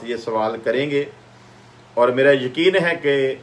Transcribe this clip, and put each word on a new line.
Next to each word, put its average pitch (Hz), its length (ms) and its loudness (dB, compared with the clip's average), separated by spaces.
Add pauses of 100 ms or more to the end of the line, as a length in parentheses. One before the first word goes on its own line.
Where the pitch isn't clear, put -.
ये 117 120 -6
सवाल 110 400 -4
करेंगे 143 520 -2 (880)
और 123 180 4
मेरा 135 160 4
यकीन 143 460 2
है 170 300 0
कि 135 360 0